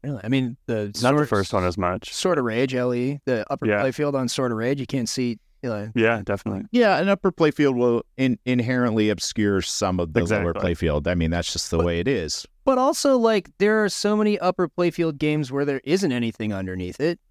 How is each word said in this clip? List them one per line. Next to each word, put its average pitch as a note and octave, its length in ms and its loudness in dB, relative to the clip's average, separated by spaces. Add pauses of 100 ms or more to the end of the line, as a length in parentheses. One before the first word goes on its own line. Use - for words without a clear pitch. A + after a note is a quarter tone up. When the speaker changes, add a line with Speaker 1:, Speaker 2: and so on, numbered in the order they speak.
Speaker 1:
really. C#3 200 -6
I C3 60 -6
mean, C3 260 0 (100)
the G#2+ 220 -2
Speaker 2:
Not G2+ 60 -10
the - 60 -10
Speaker 1:
Sword C#3 300 2
Speaker 2:
first G2 240 0
one F#2+ 120 2
as F2 120 -2
much. F2+ 360 -4
Speaker 1:
Sword F3+ 240 0
of B2+ 80 0
Rage, B2 280 0
L B2 200 0
E, C3 320 -2
the A#2+ 260 0
upper - 140 -6
Speaker 2:
Yeah. G#2 160 2
Speaker 1:
playfield C#3 320 -2
on C3 160 -2
Sword B2+ 240 -2
of A2 40 -4
Rage, B2+ 220 0
you B2+ 80 -6
can't B2 220 -4
see, A#2+ 300 -2 (220)
you B2+ 80 -6
know. G#2+ 260 -6
Speaker 2:
Yeah, A2+ 280 4
definitely. G2+ 480 -4
Speaker 3:
Yeah, A3 280 4
an F#3+ 100 2
upper F#3+ 240 2
playfield D3 420 2
will A#2+ 280 2 (140)
in-, C3 280 0
inherently B2 640 2
obscure G2+ 520 0
some F#2 380 -2
of E2 140 -2
the A#2 100 2
lower F#2+ 280 0
Speaker 2:
Exactly. F2 220 0
Speaker 3:
playfield. D2+ 340 0
I F2+ 80 0
mean, E2 160 0
that's E2+ 200 -2
just - 180 -6
the E2+ 80 0
Speaker 1:
But - 80 2
Speaker 3:
way E2+ 140 0
it F#2 80 -2
is. F#2 380 -4 (180)
Speaker 1:
But C4 140 2
also, C4+ 400 2
like, A3+ 400 2
there G#3+ 260 2
are G3 60 0
so G#3 260 0
many G#3+ 240 2
upper F3+ 300 0
playfield E3 480 0
games D3+ 340 0
where C#3 140 0
there C#3 180 -2
isn't F3 300 2
anything A2+ 400 -2
underneath F#2 480 -6
it E3+ 180 -2 (120)